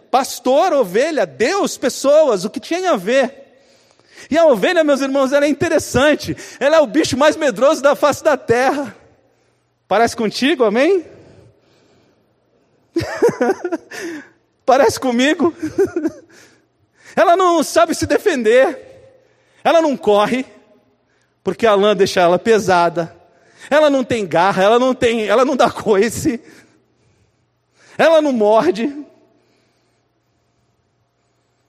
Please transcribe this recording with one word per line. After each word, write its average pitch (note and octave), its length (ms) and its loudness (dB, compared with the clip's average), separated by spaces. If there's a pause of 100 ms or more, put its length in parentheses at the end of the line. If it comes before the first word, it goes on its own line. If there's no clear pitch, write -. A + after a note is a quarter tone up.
(120)
Pastor, C#4 600 0
ovelha, B3+ 520 -2
Deus, B3+ 520 -4
pessoas, C4+ 680 0
o G#3+ 60 -6
que - 100 -10
tinha F4 340 -4
a A#3+ 40 0
ver?" A#3+ 480 -2 (840)
E C#4+ 80 0
a E4 80 4
ovelha, D#4 380 2
meus C#4+ 160 0
irmãos, C4+ 320 -2
ela C#4+ 140 2
é D4+ 40 0
interessante. D4 840 -2 (240)
Ela D4 180 4
é - 40 6
o C4+ 60 0
bicho C4+ 280 -2
mais D4+ 220 2
medroso C#4 440 0
da C#4 140 2
face C#4+ 280 -2
da D4+ 120 2
terra. C4 580 -2 (960)
Parece A3+ 300 0
contigo, A#3+ 480 -2
amém? D4 400 0 (1900)
<laughs> - 1700 -6
Parece C4 340 2
comigo? C#4 600 -2
<laughs> E4 680 -6 (920)
Ela E4+ 180 4
não F4 280 2
sabe E4 320 0
se D#4+ 100 -6
defender. C4 720 0 (840)
Ela E4 180 2
não C#4+ 160 -2
corre, G#3 480 0 (960)
porque F#3+ 220 -4
a G#3+ 80 4
lã G3+ 220 2
deixa F#3 260 0
ela F3 160 4
pesada. F3 760 0 (600)
Ela D4+ 180 4
não C4+ 140 0
tem G#3+ 240 -6
garra, F3+ 340 0
ela G#3+ 160 4
não B3+ 160 0
tem, A#3 340 -2
ela A3 160 2
não C4+ 120 0
dá B3 160 2
coice. A3+ 680 -2 (1600)
Ela D#4 240 4
não D4 100 -2
morde. A3+ 640 0 (2750)